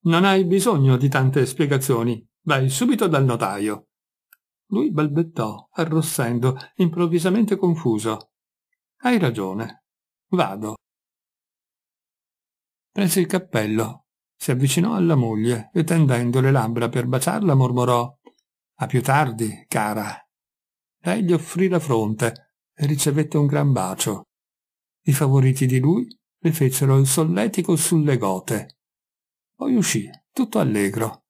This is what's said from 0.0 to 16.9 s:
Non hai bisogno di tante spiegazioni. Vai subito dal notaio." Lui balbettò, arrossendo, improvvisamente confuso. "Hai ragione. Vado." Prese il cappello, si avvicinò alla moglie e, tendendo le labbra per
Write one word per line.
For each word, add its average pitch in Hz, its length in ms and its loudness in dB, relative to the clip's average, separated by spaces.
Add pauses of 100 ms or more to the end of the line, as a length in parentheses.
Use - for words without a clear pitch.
Non 170 220 4
hai 190 200 4
bisogno 170 520 2
di 135 120 2
tante 131 360 2
spiegazioni. 127 800 -2 (180)
Vai 135 260 0
subito 233 380 0
dal 139 180 2
notaio." 104 640 -4 (800)
Lui 240 240 0
balbettò, 151 800 -4
arrossendo, 131 880 -2 (180)
improvvisamente 175 840 0
confuso. 113 720 -2 (720)
"Hai 247 160 2
ragione. 113 680 -4 (440)
Vado." 107 460 -2 (2250)
Prese 196 300 0
il 165 60 0
cappello, 113 800 -2 (280)
si - 160 -4
avvicinò 139 420 0
alla 170 220 2
moglie 113 580 -2
e, 165 100 0
tendendo 131 580 2
le 135 100 2
labbra 117 380 0
per 123 180 -2